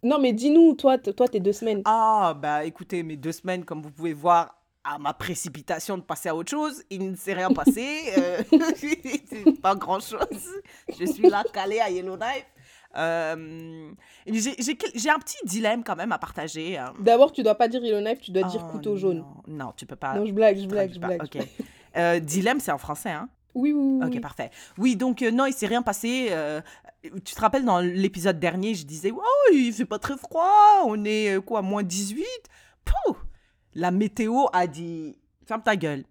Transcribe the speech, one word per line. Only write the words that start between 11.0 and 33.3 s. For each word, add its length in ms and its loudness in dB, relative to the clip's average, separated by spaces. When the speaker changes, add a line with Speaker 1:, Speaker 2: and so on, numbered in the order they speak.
Speaker 2:
suis 220 -4
là, 140 -4
calée 280 -4
à 100 -2
Yellowknife. 560 -8
Euh... 920 -8
j'ai, 360 -2
j'ai 140 -4
quel-, 180 -6
j'ai 160 -2
un 80 2
petit 260 -10
dilemme 400 0
quand 120 -4
même 160 -4
à 60 -4
partager, 600 -8
euh. 60 -8
Speaker 1:
D'abord, 320 8
tu 100 -4
dois 140 4
pas 100 4
dire 180 -2
Yellowknife, 360 -2
tu 100 -16
dois 140 2
dire 200 -4
Speaker 2:
Oh 80 -12
Speaker 1:
couteau 240 -4
jaune. 220 0
Speaker 2:
non. 180 -10
Non, 100 -12
tu 100 -18
peux 100 -16
pas. 180 -4
Speaker 1:
Non, 100 0
je 80 -4
blague, 260 6
je 80 -6
blague, 260 -2
Speaker 2:
Traduis 20 -16
Speaker 1:
je 60 -14
Speaker 2:
pas. 400 -6
Speaker 1:
blague. 60 -6
Speaker 2:
Ok. 200 -12
Euh, 240 2
dilemme, 400 0
c'est 120 -6
en 60 -2
français, 320 -8
hein ? 180 -8
Speaker 1:
Oui, 180 0
oui, 280 2
oui, 60 -2
Speaker 2:
Ok, 80 -4
Speaker 1:
oui. 60 -6
Speaker 2:
parfait. 300 -10
Oui, 180 2
donc, 260 0
euh, 80 2
non, 160 2
il 80 -2
s'est 120 -4
rien 160 0
passé, 480 -2
euh, 300 -4
tu 320 -14
te 60 -8
rappelles, 240 2
dans 160 4
l'épisode 580 0
dernier, 360 -2
je 100 -10
disais, « 320 -6
Oh, 360 4
il 200 4
fait 140 -4
pas 120 -6
très 200 -6
froid, 680 6
on 220 0
est, 300 2
euh, 40 2
quoi, 220 -4
moins 200 -2
dix-huit ? » 440 -6
Pouh ! 320 2